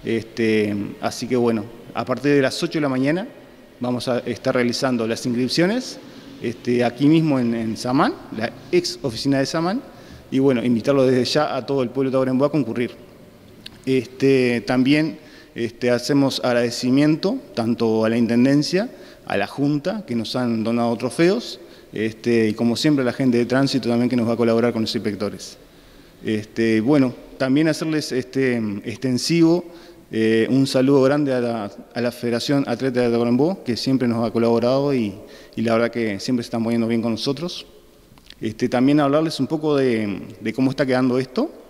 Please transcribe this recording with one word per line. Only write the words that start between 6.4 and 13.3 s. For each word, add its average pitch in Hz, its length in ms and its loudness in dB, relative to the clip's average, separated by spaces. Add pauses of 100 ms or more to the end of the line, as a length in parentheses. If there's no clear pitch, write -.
este, 120 420 -2
aquí 120 240 2
mismo 156 320 4
en, 117 140 0
en 113 240 -4
Samán, 147 360 2 (220)
la 214 160 -4 (200)
ex 175 320 0
oficina 135 340 0
de 135 80 2
Samán, 175 360 -2 (500)
y 131 80 0
bueno, 135 260 2
invitarlo 127 400 2
desde 127 200 4
ya 151 300 0
a 123 100 -6
todo 135 180 0
el 117 60 -4
pueblo 131 200 -2
de 127 60 -2
Tacuarembó 131 300 2
a 143 60 0
concurrir. 120 400 -2 (960)